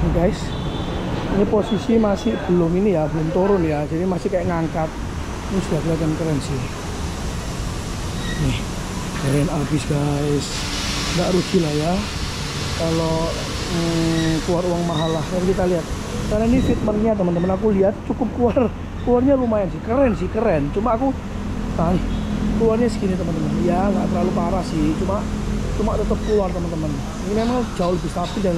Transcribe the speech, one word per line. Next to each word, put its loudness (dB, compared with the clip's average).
Ini 2
guys, 2
ini 6
posisi 2
masih 2
belum 4
ini 2
ya, 2
belum -2
turun 2
ya, 0
jadi -2
masih -2
kayak 0
ngangkat. 0
Ini -2
sudah -2
kelihatan 0
keren 0
sih. -2
Nih, 0
keren 2
abis 0
guys, 0
nggak 2
rugi 2
lah 0
ya 0
kalau, 0
hmm, 2
keluar 2
uang 0
mahal 0
lah. 0
Mari 0
kita 2
lihat, 2
karena 2
ini 4
fitmentnya, 2
teman-teman, 2
aku 2
lihat 4
cukup -2
keluar, 4
keluarnya 4
lumayan 2
sih, -6
keren 2
sih, -2
keren. 2
Cuma 2
aku, 2
nah, 2
keluarnya 4
segini, 0
teman-teman, -2
ya 2
nggak 2
terlalu 0
parah 0
sih, 2
cuma, 0
cuma 0
tetap 0
keluar, 2
teman-teman. -2
Ini 0
memang 2
jauh 2
lebih -4
stabil -2
dan 2